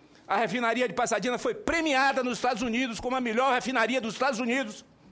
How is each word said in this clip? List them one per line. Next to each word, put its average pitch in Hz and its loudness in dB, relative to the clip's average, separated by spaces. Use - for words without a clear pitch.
a 196 0
refinaria 233 2
de 180 -4
Pasadena 233 0
foi 233 -2
premiada 269 2
nos 247 -2
Estados 247 0
Unidos 233 -2
como 247 -2
a 254 -2
melhor 247 2
refinaria 254 0
dos 220 -4
Estados 247 0
Unidos 240 -2